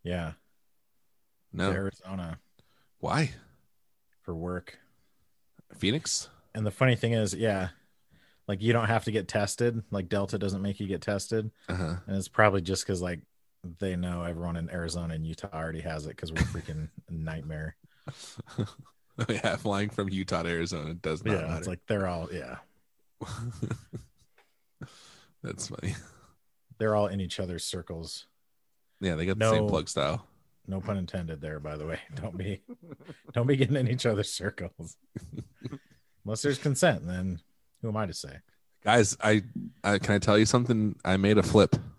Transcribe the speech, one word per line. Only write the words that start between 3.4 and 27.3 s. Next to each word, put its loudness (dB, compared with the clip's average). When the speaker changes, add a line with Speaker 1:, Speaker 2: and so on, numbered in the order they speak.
Speaker 1:
For -8
work. -6
Speaker 2:
Phoenix? -2
Speaker 1:
And -2
the 0
funny 4
thing 0
is, 2
yeah, 0
like, -2
you 4
don't 4
have 2
to -2
get 0
tested. 0
Like, -4
Delta 0
doesn't -2
make -2
you -2
get -4
tested. -2
Speaker 2:
Uh-huh. -2
Speaker 1:
And -4
it's -4
probably 6
just -2
'cause, 0
like, -4
they -2
know -2
everyone -2
in -4
Arizona -4
and -4
Utah -8
already -6
has -6
it -10
'cause -8
we're -2
a 4
freaking -6
Speaker 2:
<laughs> -20
Speaker 1:
nightmare. -6
Speaker 2:
<laughs> -8
Oh, -2
yeah, 0
flying -2
from -2
Utah -2
to -2
Arizona -2
does -4
not 2
Speaker 1:
Yeah, 2
Speaker 2:
matter. -2
Speaker 1:
it's -6
like -6
they're 2
all, -4
yeah. -8
Speaker 2:
<laughs> -10
That's -8
funny. -6
Speaker 1:
They're 2
all 4
in -2
each -6